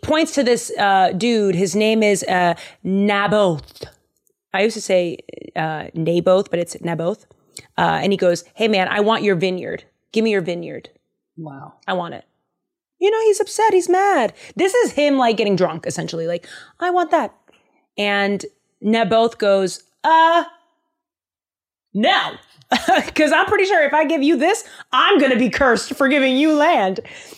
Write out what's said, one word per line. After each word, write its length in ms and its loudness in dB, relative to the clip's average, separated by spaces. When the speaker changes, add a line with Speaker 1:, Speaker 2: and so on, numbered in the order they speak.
Speaker 1:
points 320 0
to 80 2
this, 340 -2
uh, 340 2
dude. 440 0
His 200 -2
name 280 2
is, 200 2
uh, 300 0
Naboth. 1000 0
I 100 0
used 120 0
to 60 -10
say, 360 0
uh, 380 -6
Naboth, 560 0
but 100 -2
it's 220 -8
Naboth. 440 -6
Uh, 260 0
and 80 0
he 60 0
goes, 260 0
"Hey 120 -2
man, 200 0
I 140 -2
want 220 0
your 120 2
vineyard. 480 -6
Give 120 0
me 80 0
your 100 0
vineyard. 480 -10
Speaker 2:
Wow. 360 -16
Speaker 1:
I 60 -4
want 200 -6
it." 120 -18
You 100 2
know, 140 0
he's 160 2
upset. 340 0
He's 160 2
mad. 440 2
This 180 0
is 180 2
him, 260 2
like, 200 2
getting 180 0
drunk, 320 -2
essentially. 400 -8
Like, 180 -6
"I 120 -2
want 200 0
that." 220 0
And 480 -2
Naboth 560 2
goes, 460 0
"Uh, 400 4
no." 400 -2
<laughs> 440 0
'Cause 180 2
I'm 140 2
pretty 180 2
sure 180 2
if 100 0
I 120 2
give 180 0
you 140 2
this, 260 0
I'm 260 4
gonna 160 2
be 140 2
cursed 460 0
for 120 0
giving 300 2
you 160 2
land. 480 2